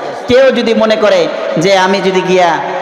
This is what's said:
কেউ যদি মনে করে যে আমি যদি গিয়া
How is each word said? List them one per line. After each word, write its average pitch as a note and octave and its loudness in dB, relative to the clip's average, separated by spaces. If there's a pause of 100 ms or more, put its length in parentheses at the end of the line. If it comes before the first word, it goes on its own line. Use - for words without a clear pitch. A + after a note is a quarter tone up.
(280)
কেউ C4 4
যদি A3 0
মনে G#3+ 0
করে F#3+ 2 (300)
যে F#3+ 2
আমি F#3+ 0
যদি F3+ 0
গিয়া F3 2 (240)